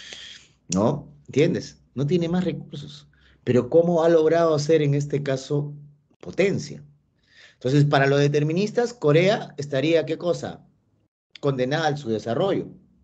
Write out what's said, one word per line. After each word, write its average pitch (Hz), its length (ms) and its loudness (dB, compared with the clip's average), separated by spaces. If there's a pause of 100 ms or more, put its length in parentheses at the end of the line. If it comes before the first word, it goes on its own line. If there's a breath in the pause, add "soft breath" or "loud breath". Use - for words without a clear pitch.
(760 loud breath)
¿No? 107 360 -2 (140)
¿Entiendes? 135 560 -2 (140)
No 131 100 -2
tiene 170 240 -2
más 185 140 -2
recursos. - 680 -10 (340 soft breath)
Pero 123 260 2
¿cómo 170 340 4
ha 165 60 4
logrado 165 440 4
hacer 151 280 2
en 143 120 2
este 143 300 -2
caso 147 500 -4 (460)
potencia? 90 640 -4 (720 soft breath)
Entonces, 143 320 2
para 143 220 4
los 139 120 2
deterministas, 160 720 0
Corea 180 640 2
estaría, 143 480 -2
¿qué 151 120 -6
cosa? 147 480 -6 (760)
Condenada 139 480 -2
al 147 100 -2
subdesarrollo. 113 680 -4 (360)